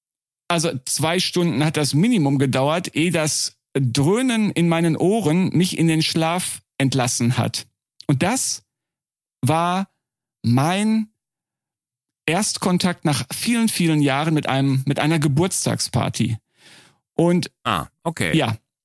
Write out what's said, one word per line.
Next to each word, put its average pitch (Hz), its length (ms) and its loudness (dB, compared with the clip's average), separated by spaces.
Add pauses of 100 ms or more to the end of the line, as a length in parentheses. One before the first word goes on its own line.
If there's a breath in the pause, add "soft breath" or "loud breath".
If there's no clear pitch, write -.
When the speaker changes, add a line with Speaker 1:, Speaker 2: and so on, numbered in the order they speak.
(500)
Speaker 1:
also 170 220 0 (140)
zwei 165 340 -2
Stunden 170 440 0
hat 156 140 0
das 143 160 -2
Minimum 156 440 2
gedauert, 139 580 0
ehe 165 160 0
das - 460 -2 (160)
Dröhnen 196 760 0
in 170 160 0
meinen 165 300 2
Ohren 180 580 2
mich 180 220 0
in 165 100 2
den 160 140 2
Schlaf 165 600 -2 (160)
entlassen 123 600 0
hat. 110 300 -4 (400)
Und 143 160 0
das - 400 -2 (800)
war 175 460 0 (560)
mein 190 640 2 (1160)
Erstkontakt 180 800 0
nach 135 280 0
vielen, 226 360 0
vielen 160 320 2
Jahren 143 320 2
mit 147 140 0
einem, 135 380 0
mit 139 140 -2
einer 151 200 2
Geburtstagsparty. 117 1160 -2 (760 soft breath)
Und 175 380 0 (120)
Speaker 2:
Ah, 107 240 -2 (160)
okay. - 320 -2
Speaker 1:
ja, 113 220 0 (280)